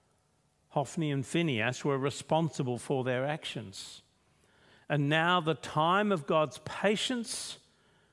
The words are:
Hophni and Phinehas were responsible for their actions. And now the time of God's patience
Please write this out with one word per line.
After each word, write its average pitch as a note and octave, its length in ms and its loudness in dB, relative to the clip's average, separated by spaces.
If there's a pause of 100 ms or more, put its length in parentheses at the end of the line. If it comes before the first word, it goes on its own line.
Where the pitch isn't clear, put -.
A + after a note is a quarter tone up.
(760)
Hophni D3+ 380 0
and C#3 120 0
Phinehas B2+ 600 0
were C#3 120 2
responsible C#3 840 0
for C3 260 -2
their B2+ 200 0
actions. - 760 -8 (840)
And D3 200 2
now E3+ 320 4
the D#3 140 0
time F#3 560 2
of F3 160 0
God's D#3 380 2
patience - 960 -2 (540)